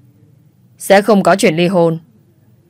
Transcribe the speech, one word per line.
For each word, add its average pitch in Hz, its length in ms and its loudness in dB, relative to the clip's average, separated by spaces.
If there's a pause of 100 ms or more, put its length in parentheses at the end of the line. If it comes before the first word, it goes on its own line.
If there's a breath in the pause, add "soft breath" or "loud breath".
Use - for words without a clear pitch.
(800)
"Sẽ 202 240 0
không 208 200 0
có 180 140 2
chuyện 196 200 0
ly 175 100 -2
hôn. 170 320 -2 (720)